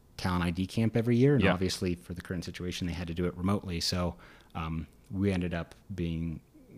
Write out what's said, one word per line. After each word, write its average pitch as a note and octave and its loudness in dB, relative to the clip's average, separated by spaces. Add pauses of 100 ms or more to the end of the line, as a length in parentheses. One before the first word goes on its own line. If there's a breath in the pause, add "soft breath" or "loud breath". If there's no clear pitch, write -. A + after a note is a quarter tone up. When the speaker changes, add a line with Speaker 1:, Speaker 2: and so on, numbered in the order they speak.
(180)
Speaker 1:
talent F2+ 0
I F2 2
D F2+ -2
camp A2+ 2
every A#2 4
year. C#3 6
And A2 6
Speaker 2:
Yeah. F#2+ 6
Speaker 1:
obviously F2+ 0
for - -10
the F2 -8
current F2 -6
situation, F2+ -6
they E2+ -2
had E2 -6
to E2+ -6
do F2 0
it E2+ -2
remotely. F2+ 0
So, F2+ -2 (380 loud breath)
um, D#2+ -6 (240)
we G2 2
ended F2 -2
up E2 -6 (200)
being, E2 -4 (380)